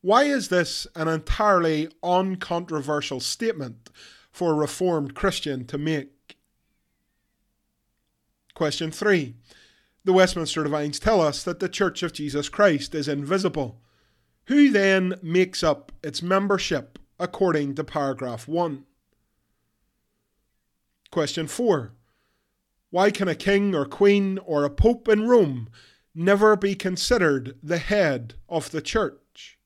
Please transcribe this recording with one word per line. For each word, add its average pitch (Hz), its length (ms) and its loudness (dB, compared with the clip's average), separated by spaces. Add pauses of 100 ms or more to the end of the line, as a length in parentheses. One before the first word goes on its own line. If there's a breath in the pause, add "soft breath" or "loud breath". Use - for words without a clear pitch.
Why 220 240 4
is 277 240 -2
this - 460 -2
an 160 140 -2
entirely 160 800 2 (160)
uncontroversial 170 1120 -2
statement 135 720 -6 (400 loud breath)
for 170 220 0
a - 20 2
Reformed 151 640 -2
Christian 143 500 -4
to 143 100 -12
make? 147 600 -6 (2250)
Question 160 380 -4
three, 170 420 0 (680 soft breath)
the 185 80 2
Westminster 180 500 2
Divines 147 380 -4
tell 214 200 4
us 151 220 0
that 175 160 -6
the 185 100 -4
Church 185 360 -2
of 165 80 -6
Jesus 143 360 -6
Christ 185 460 0
is 147 140 -4
invisible. 147 720 -4 (640)
Who 285 260 6
then 190 500 2
makes 180 440 0
up 151 260 0 (140)
its 156 180 -8
membership 190 760 -2 (180)
according 160 560 0
to 147 80 -6
paragraph 131 640 -6
one? 160 380 -4 (2250)
Question 156 380 -4
four, 175 460 -2 (960)
why 190 200 4
can 196 160 -4
a 165 80 -2
king 202 400 0
or 143 100 0
queen 196 540 2
or 147 260 -2
a 139 60 0
pope 233 380 2
in 220 180 4
Rome 147 420 4 (460 soft breath)
never 202 420 4
be 202 200 0
considered 175 840 0
the 165 160 -4
head 143 560 0 (140)
of 165 220 -6
the 160 100 -6
church? - 840 -6